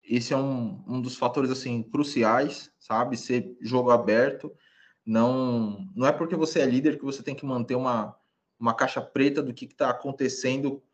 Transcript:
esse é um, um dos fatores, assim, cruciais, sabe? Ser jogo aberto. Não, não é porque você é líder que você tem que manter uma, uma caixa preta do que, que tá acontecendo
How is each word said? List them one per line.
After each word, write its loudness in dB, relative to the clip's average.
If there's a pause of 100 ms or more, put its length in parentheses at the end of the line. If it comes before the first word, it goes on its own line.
esse -2
é 0
um, -2
um -4
dos -6
fatores, 0
assim, -4
cruciais, 0
sabe? -2
Ser -4
jogo 2
aberto. 4 (520)
Não, 0
não 0
é 4
porque -2
você 0
é 4
líder 2
que -10
você -6
tem -6
que -12
manter -2
uma, -2 (420)
uma 2
caixa 0
preta 2
do -6
que, -12
que -20
tá 0
acontecendo -2 (120)